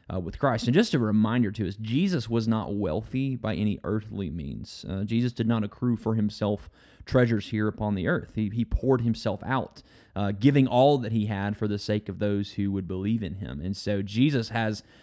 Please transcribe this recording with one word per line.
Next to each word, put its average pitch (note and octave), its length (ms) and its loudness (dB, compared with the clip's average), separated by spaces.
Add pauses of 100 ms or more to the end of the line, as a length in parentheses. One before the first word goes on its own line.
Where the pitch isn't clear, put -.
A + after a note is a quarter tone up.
(120)
uh, F#2 60 -4
with E2 200 -8
Christ. B2 280 0
And B2 80 4
just G#3+ 200 4
a D3+ 40 4
reminder, G#2+ 540 2
too, G2+ 140 -2
is G2 100 -4
Jesus B2 540 0
was A#2 180 0
not A2 260 0
wealthy A2 600 -2
by A2 180 -4
any G#2 300 0
earthly G#2 460 -2
means. C#2 580 -8
Uh, F#2+ 160 -4
Jesus A#2 300 0
did A2+ 120 0
not A2+ 160 2
accrue A#2 340 -2
for A2 180 0
himself G#2 560 -2 (340)
treasures A#2 440 2
here G#2+ 200 0
upon G#2 260 -2
the F2+ 120 -2
earth. - 300 -2
He, G#2+ 120 0
he A2+ 160 -2
poured B2+ 380 2
himself A2+ 420 -2
out, B2 380 -4 (340)
uh, G2+ 160 0
giving C3+ 340 6
all C3+ 320 6
that A2 140 -4
he G#2+ 140 0
had G#2 320 -2
for G#2+ 100 0
the G#2 100 0
sake G#2 300 -2
of F#2 100 -6
those G2+ 340 0
who G2 200 -2
would F#2+ 160 -4
believe G2+ 340 -2
in F#2+ 120 -6
him. D2 280 -8
And F#2+ 140 -4
so G2+ 260 -2
Jesus A#2 480 0
has A2 320 -2 (200)